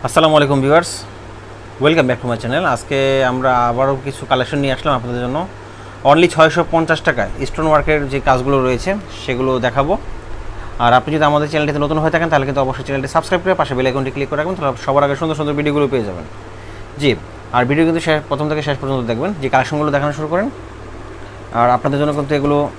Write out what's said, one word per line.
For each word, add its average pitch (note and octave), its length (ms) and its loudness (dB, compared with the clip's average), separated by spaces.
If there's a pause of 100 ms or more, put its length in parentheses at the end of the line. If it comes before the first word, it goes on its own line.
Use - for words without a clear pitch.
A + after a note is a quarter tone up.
আসসালামু D#3 300 6
আলাইকুম C#3+ 280 4
ভিউয়ার্স, E3 260 4 (920)
welcome D3+ 260 4
back B2 120 0
to B2 100 -4
my A#2 100 -2
channel। C3+ 220 -2 (120)
আজকে C#3 220 -4 (340)
আমরা B2+ 200 0 (180)
আবারও C3+ 260 2 (100)
কিছু C#3 160 -8 (100)
collection C3 320 0
নিয়ে C3+ 120 0
আসলাম D3 240 -2
আপনাদের B2 260 -4
জন্য। C3 120 -4 (720)
Only E3 240 6
ছয়শো D#3+ 260 4 (120)
পঞ্চাশ E3 340 2
টাকায় A#2 240 0 (180)
stone D#3+ 200 -2
ওয়ার্কের D3+ 300 4 (120)
যে C#3 160 -2
কাজগুলো C3+ 300 2 (100)
রয়েছে B2+ 240 0 (320)
সেগুলো C3 280 0 (140)
দেখাবো। C#3 280 2 (920)
আর A#2+ 140 6
আপনি D#3 160 -2
যদি D3+ 160 4
আমাদের D3 200 2
চ্যানেলটিতে D3+ 340 0
নতুন D#3 180 0
হয়ে D#3+ 120 2
থাকেন E3 160 2
তাহলে C#3 180 4
কিন্তু C#3 160 0
অবশ্যই C3 220 -4
চ্যানেলটি C3+ 280 -2
subscribe F3 280 0
করে F#3 180 2
পাশে C#3+ 160 0
bell B2+ 120 2
আইকনটি C3 260 -2
click C#3 160 -2
করে D3+ 80 -2
রাখবেন, F3+ 180 -2
তাহলে C#3+ 140 -2 (140)
সবার C#3 200 4
আগে C#3 160 0
সুন্দর D#3+ 180 -2
সুন্দর D3 200 -2
ভিডিওগুলো D3 340 2
পেয়ে A#2 140 0
যাবেন। F2 180 -8 (760)
জি, C#3+ 100 4 (440)
আর B2 140 4
video D3+ 180 4
কিন্তু E3 200 0
শেষ, D#3 100 2 (120)
প্রথম D3 220 -2
থেকে D3+ 160 -2
শেষ C#3 140 -2
পর্যন্ত C3+ 200 -2 (100)
দেখবেন। C#3+ 200 -2 (100)
যে C3+ 120 -4
কালেকশনগুলো D3 420 2
দেখানো C#3+ 220 0
শুরু D#3 160 -6
করেন। G3+ 140 0 (1120)
আর A#2+ 80 6 (100)
আপনাদের C#3+ 240 0
জন্য D3 160 2
কিন্তু C#3+ 220 -2
এগুলো D3 180 2 (220)